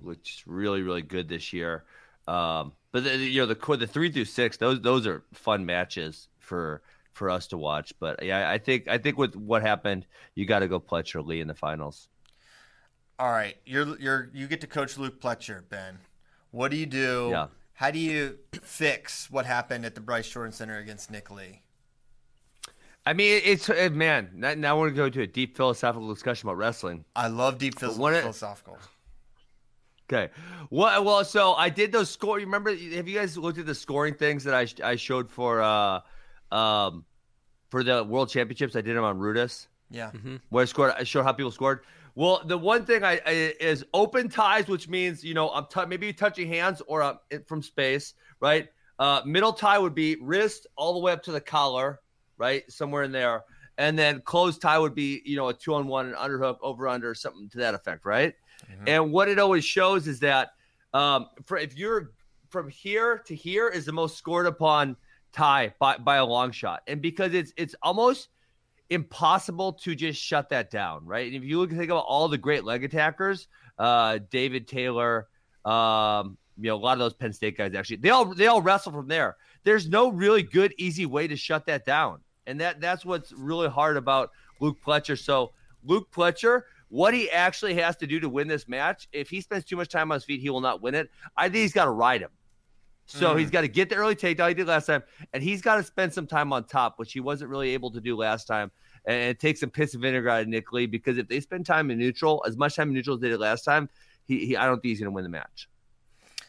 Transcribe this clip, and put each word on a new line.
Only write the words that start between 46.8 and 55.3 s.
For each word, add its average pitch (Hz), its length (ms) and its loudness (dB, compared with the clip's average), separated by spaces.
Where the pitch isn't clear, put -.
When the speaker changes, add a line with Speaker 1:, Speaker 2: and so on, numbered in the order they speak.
Speaker 1:
or 151 160 0
I'm 139 140 -2
in, 147 120 -8
from 156 180 -8
space, 139 520 -2
right? 151 280 2
Uh, 139 260 4
middle 196 280 4
tie 202 260 4
would 175 160 0
be 156 260 0
wrist 196 540 -2
all 165 180 -2
the 180 60 -4
way 180 140 2
up 170 100 -4
to 175 80 -10
the 147 100 -4
collar, 139 580 0
right, 131 340 0
somewhere 143 300 -4
in 135 100 -4
there, 120 320 0
and 156 180 2
then 147 240 2
closed 170 400 2
tie 156 160 4
would 156 160 2
be, 139 320 -4
you 143 100 -4